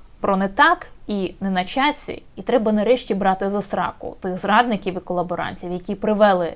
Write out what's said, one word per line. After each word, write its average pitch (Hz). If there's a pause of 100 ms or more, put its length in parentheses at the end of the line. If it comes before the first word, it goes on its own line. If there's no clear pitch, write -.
(200)
про 196
не 196
так 302 (200)
і 196
не 190
на 185
часі, - (140)
і 202
треба 220
нарешті 220
брати 196
за 202
сраку -
тих 185
зрадників 208
і 175
колаборантів, 175
які 185
привели 202